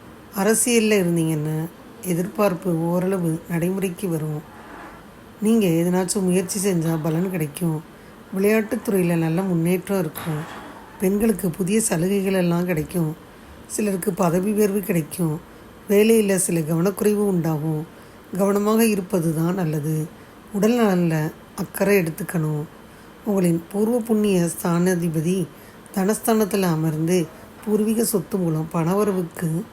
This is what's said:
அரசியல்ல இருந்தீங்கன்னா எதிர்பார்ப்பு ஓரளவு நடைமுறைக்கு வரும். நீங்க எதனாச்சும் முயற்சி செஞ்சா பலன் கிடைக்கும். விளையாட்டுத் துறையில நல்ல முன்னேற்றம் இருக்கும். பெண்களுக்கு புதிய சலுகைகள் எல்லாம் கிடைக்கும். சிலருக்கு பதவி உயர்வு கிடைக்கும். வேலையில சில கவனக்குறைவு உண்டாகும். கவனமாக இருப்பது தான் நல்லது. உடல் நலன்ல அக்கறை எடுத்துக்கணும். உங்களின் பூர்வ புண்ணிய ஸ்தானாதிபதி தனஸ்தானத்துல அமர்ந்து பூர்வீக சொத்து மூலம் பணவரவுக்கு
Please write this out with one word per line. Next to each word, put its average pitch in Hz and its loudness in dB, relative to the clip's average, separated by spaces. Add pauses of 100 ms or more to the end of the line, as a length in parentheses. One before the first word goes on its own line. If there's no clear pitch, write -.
(440)
அரசியல்ல 214 4
இருந்தீங்கன்னா 160 0 (520)
எதிர்பார்ப்பு 180 0 (180)
ஓரளவு 180 0 (220)
நடைமுறைக்கு 180 -2
வரும். 151 -6 (1040)
நீங்க 220 4 (120)
எதனாச்சும் 180 0
முயற்சி 180 0
செஞ்சா 170 0 (120)
பலன் 165 0
கிடைக்கும். 156 -2 (600)
விளையாட்டுத் 214 2
துறையில 180 2
நல்ல 165 0
முன்னேற்றம் 180 0
இருக்கும். 156 -6 (600)
பெண்களுக்கு 202 2 (100)
புதிய 196 0 (100)
சலுகைகள் 190 0
எல்லாம் 175 0
கிடைக்கும். 156 -2 (640)
சிலருக்கு 202 -2 (100)
பதவி 185 2
உயர்வு 208 2
கிடைக்கும். 165 -2 (560)
வேலையில 208 6
சில 170 0
கவனக்குறைவு 196 2
உண்டாகும். 156 0 (560)
கவனமாக 202 2 (140)
இருப்பது 180 -2
தான் 180 0
நல்லது. 156 -2 (600)
உடல் 220 2
நலன்ல 175 2 (440)
அக்கறை 196 2
எடுத்துக்கணும். 156 -4 (640)
உங்களின் 175 2 (100)
பூர்வ 220 0
புண்ணிய 202 2
ஸ்தானாதிபதி 175 0 (580)
தனஸ்தானத்துல 202 0
அமர்ந்து 160 0 (420)
பூர்வீக 214 0
சொத்து 190 -2
மூலம் 160 -2
பணவரவுக்கு 180 0 (220)